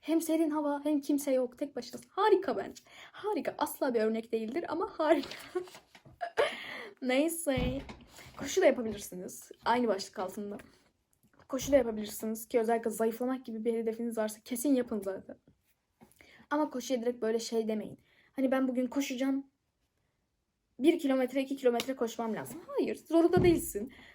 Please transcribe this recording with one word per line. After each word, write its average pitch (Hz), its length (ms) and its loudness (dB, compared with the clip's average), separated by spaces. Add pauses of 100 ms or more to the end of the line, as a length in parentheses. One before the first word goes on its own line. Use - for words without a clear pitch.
Hem 320 200 2
serin 320 280 2
hava, 285 360 -2
hem 302 160 2
kimse 285 300 0
yok, 254 280 0
tek 285 160 -6
başınasın. - 340 -10
Harika 381 480 4
bence. - 260 -8 (280)
Harika. 392 460 -2
Asla 277 360 0
bir 220 80 2
örnek 220 300 0
değildir 226 360 -2
ama 392 320 -4
harika. 302 300 4 (240)
<laughs> - 1500 -6
Neyse. 262 800 0 (560)
Koşu 277 240 -2
da 359 40 6
yapabilirsiniz. 220 880 0 (140)
Aynı 240 220 4
başlık 196 320 -2
altında. 202 380 -8 (920)
Koşu 262 220 -4
da 285 40 10
yapabilirsiniz 220 720 0
ki 240 120 2
özellikle 226 300 2
zayıflamak 247 560 -2
gibi 226 200 -8
bir 233 80 2
hedefiniz 226 440 -4
varsa 214 280 -4
kesin 262 300 0
yapın 233 240 0
zaten. 190 380 -8 (1120)
Ama 294 200 2
koşuya 247 320 -2
direkt 240 200 -2
böyle 220 180 0
şey 226 280 -2
demeyin. 214 320 -4 (360)
Hani 262 160 2
ben 262 160 2
bugün 254 200 0
koşacağım, 269 580 -2 (1300)
bir 320 200 4
kilometre, 262 420 0
iki 269 140 -6
kilometre 247 400 0
koşmam 226 400 -4
lazım. 147 320 -10
Hayır, 392 280 -2
zorunda 330 480 4
değilsin. 254 480 2 (240)